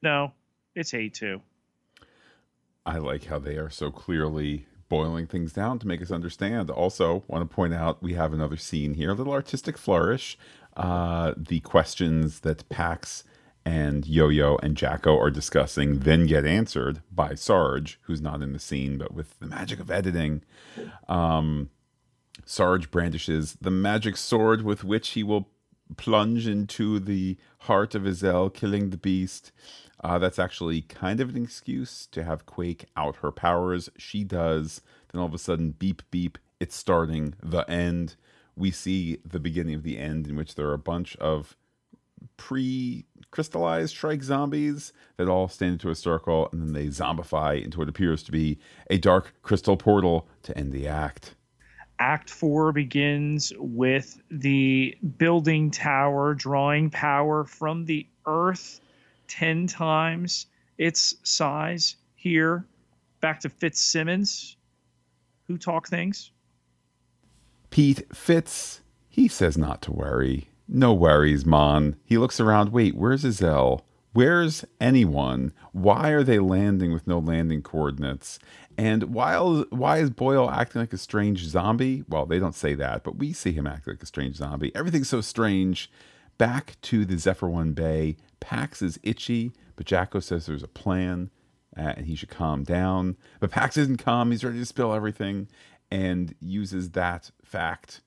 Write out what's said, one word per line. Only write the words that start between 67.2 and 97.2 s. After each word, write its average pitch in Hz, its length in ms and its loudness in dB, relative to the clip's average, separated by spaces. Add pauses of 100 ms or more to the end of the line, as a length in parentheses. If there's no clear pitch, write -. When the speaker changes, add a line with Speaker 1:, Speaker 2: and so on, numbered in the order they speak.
Speaker 2:
Pete 143 340 4 (100)
Fitz, - 680 -2 (260)
he - 200 4
says 80 300 2
not 71 260 0
to 73 80 -8
worry. 69 580 0 (180)
"No 127 260 6
worries, 76 520 8
Mon." 73 580 6
He 117 140 4
looks 120 220 2
around. 107 320 6
"Wait, 113 240 4
where's 127 280 2
Izel? 78 580 4 (300)
Where's 156 520 4 (160)
anyone? 69 760 4 (180)
Why 101 400 4
are 147 120 4
they 123 140 6
landing 95 560 2
with 82 140 -4
no 87 100 2
landing 82 460 0
coordinates? 71 720 -4 (400)
And 110 360 2
why, 127 240 2 (320)
why 147 280 2
is 151 140 2
Boyle 131 380 2
acting - 320 -2
like 117 120 -4
a 95 40 -6
strange 104 480 0
zombie?" 117 640 0
Well, 76 180 0
they 85 120 0
don't 92 180 0
say 73 200 0
that, 67 280 -4
but - 140 -8
we 151 160 -4
see - 200 -2
him 73 120 -2
act 71 220 -8
like - 160 -12
a - 40 -16
strange 69 280 -6
zombie. 73 400 -6
Everything's 156 340 -2
so 120 120 0
strange. 95 680 0 (480)
Back 120 460 0
to 107 220 2
the 92 120 -2
Zephyr 92 320 0
One 82 240 0
Bay. 80 440 -2 (260)
Pax 123 380 -6
is 87 220 -4
itchy, 117 500 -4 (220)
but - 100 -12
Jacko 95 340 0
says 85 260 -4
there's 73 180 -8
a - 40 -14
plan, 92 600 -4 (480)
uh, 78 180 -4
and 73 100 -10
he 78 100 -6
should - 140 -12
calm 76 340 -4
down. 92 520 0 (240)
But 98 120 -2
Pax 131 260 -2
isn't 135 260 0
calm. 120 280 2
He's 117 120 -2
ready 120 160 -6
to 123 60 -6
spill 120 280 -2
everything 104 540 -4 (420)
and 90 520 -2
uses 92 500 -6
that 87 400 -4 (120)